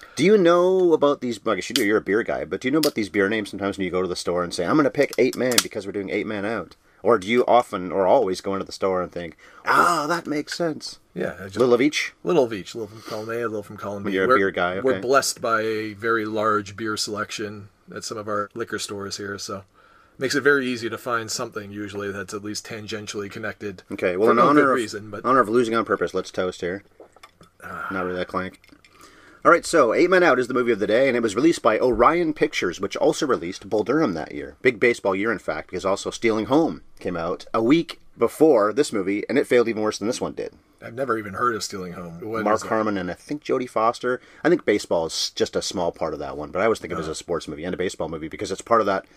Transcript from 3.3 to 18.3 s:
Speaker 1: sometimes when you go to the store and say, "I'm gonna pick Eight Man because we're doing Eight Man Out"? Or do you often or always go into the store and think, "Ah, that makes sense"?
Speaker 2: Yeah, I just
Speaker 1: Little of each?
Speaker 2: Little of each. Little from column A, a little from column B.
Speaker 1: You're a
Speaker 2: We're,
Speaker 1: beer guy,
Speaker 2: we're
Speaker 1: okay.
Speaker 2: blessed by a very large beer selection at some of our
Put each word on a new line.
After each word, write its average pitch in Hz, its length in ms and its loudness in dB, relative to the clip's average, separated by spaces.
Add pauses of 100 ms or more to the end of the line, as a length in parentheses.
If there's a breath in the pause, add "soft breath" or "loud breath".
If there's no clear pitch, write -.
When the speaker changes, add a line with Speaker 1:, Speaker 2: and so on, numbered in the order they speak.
Speaker 1:
sometimes 98 280 -4
when 98 80 -2
you 87 60 -4
go 92 100 0
to 92 60 -2
the 87 80 -4
store 87 280 -2
and 87 100 -8
say, 87 120 -2
"I'm 107 100 0
gonna 147 140 4
pick - 280 0
Eight 131 200 2
Man 123 260 0
because 98 220 -8
we're 98 80 -10
doing 98 160 -6
Eight 95 180 -2
Man 101 180 -6
Out"? 104 300 -8 (280 soft breath)
Or 113 140 6
do 92 100 -4
you 120 200 4
often 98 440 4
or 92 140 2
always 98 360 4
go 98 120 -4
into 95 120 -4
the - 60 -16
store 95 300 -2
and 87 100 -6
think, 87 240 -10 (300 loud breath)
"Ah, 160 420 2
that 170 200 -4
makes 147 280 -6
sense"? - 440 -6 (160)
Speaker 2:
Yeah, - 240 -6
I 95 60 -12
just 98 120 -10
Speaker 1:
Little 120 160 4
of 117 80 4
each? - 320 -2 (100)
Speaker 2:
Little 170 200 2
of 113 100 -4
each. 92 220 -10
Little 113 140 -10
from 110 120 -20
column 110 280 -10
A, 117 120 -6
a 117 60 -4
little 107 160 -6
from 107 140 -16
column 101 260 -8
B. 104 80 -4
Speaker 1:
You're 95 140 2
a - 20 2
Speaker 2:
We're, 131 100 6
Speaker 1:
beer 98 140 2
guy, 90 280 -2
Speaker 2:
we're 127 140 0
Speaker 1:
okay. 95 80 -6
Speaker 2:
blessed 127 400 0
by 113 200 0
a 110 320 -4
very 113 320 -2
large 104 500 -2
beer 107 220 -6
selection 104 720 -8 (240)
at 104 100 -12
some 117 140 -8
of 104 100 -10
our 104 260 -4